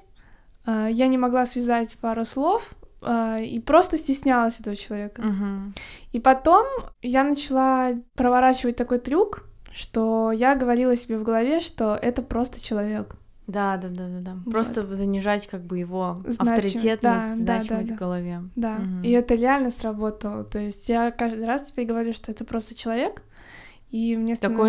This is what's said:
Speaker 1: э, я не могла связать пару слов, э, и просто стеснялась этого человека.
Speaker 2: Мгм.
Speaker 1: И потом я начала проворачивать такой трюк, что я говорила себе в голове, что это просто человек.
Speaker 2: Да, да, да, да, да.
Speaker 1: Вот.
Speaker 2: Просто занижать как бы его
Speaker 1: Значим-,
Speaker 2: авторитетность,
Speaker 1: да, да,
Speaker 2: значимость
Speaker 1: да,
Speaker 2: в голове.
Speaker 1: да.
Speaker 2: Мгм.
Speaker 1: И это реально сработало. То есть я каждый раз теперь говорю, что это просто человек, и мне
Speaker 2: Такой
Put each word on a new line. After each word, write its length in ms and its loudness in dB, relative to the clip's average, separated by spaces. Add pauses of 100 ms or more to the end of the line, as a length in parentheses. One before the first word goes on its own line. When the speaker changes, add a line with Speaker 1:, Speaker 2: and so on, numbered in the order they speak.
(640)
Speaker 1:
э, 260 0
я 160 4
не 100 4
могла 280 2
связать 560 -2
пару 240 -2
слов, 460 0 (300)
э, 440 -2
и 160 -6
просто 360 6
стеснялась 600 2
этого 160 -6
человека. 460 -8
Speaker 2:
Мгм. 520 -4 (380)
Speaker 1:
И 80 -4
потом 460 6 (360)
я 220 2
начала 720 2 (220)
проворачивать 600 4
такой 240 -2
трюк, 460 0 (260)
что 600 0
я 220 4
говорила 420 2
себе 200 -6
в 60 -4
голове, 380 2
что 340 -2
это 260 -2
просто 400 -4
человек. 540 -4 (320)
Speaker 2:
Да, 300 -2
да, 100 -8
да, 220 -8
да, 100 -8
да. 140 -10 (120)
Speaker 1:
Вот. 60 -6
Speaker 2:
Просто 320 0 (120)
занижать 520 0
как 140 -10
бы 180 -6
его 480 -4
Speaker 1:
Значим-, 220 -4
Speaker 2:
авторитетность, 520 2
Speaker 1:
да, 360 2
да, 240 0
Speaker 2:
значимость 280 -4
Speaker 1:
да, 60 -6
Speaker 2:
в 40 -8
голове. 420 -6 (160)
Speaker 1:
да. 220 -2
Speaker 2:
Мгм. 240 -4
Speaker 1:
И 80 2
это 240 4
реально 360 2
сработало. 720 -6
То 160 -8
есть 300 -6
я 220 2
каждый 340 -4
раз 220 0
теперь 200 -6
говорю, 260 -2
что 200 -10
это 100 -10
просто 320 -6
человек, 480 -4 (680)
и 260 0
мне 180 0
Speaker 2:
Такой 200 0 (140)